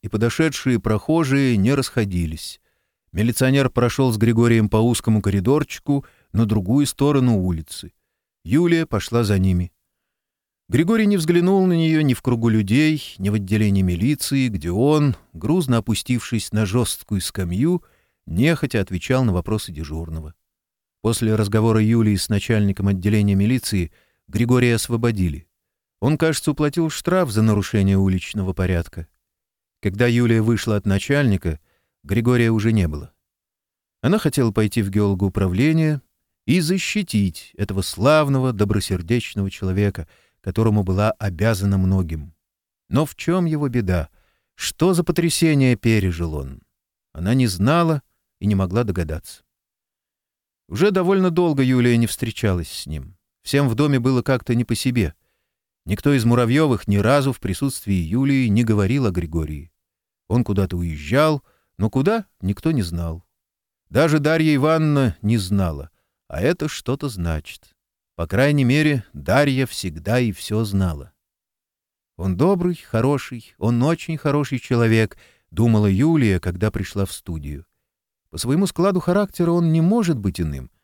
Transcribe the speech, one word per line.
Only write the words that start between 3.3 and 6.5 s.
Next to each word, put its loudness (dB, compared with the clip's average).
прошел 2
с -2
Григорием 4
по 2
узкому 2
коридорчику 0
на 2
другую 2